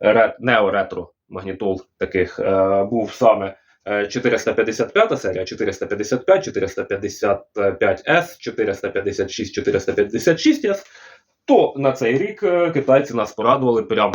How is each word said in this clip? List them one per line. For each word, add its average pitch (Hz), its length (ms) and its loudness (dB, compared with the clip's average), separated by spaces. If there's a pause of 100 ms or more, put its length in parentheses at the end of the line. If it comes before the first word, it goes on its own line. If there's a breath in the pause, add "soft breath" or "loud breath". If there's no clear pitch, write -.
ре-, 107 380 4
нео-ретро 101 720 0 (200)
магнітол 95 520 -6 (160)
таких, 92 420 -2
е, 98 440 2
був 107 300 -4
саме, 104 440 2 (300 soft breath)
е, 104 200 -2
чотириста 117 460 0
п'ятдесят 113 400 -2
п'ята 208 240 4
серія, 92 280 -4
чотириста 98 400 -6
п'ятдесят 104 400 -4
п'ять, 190 200 4
чотириста 98 380 -4
п'ятдесят 101 640 -4 (340)
п'ять 98 300 0
S, 165 300 0
чотириста 101 500 -4
п'ятдесят 98 420 -4
шість, - 220 -8
чотириста 101 400 -2
п'ятдесят 113 460 0
шість 302 260 2
S, 196 200 -2 (600 loud breath)
то 226 320 4
на 139 140 2
цей 131 260 0
рік, 202 260 -4
е, 175 280 2
китайці 139 420 2
нас 110 200 -2
порадували 120 500 2
прям 104 320 0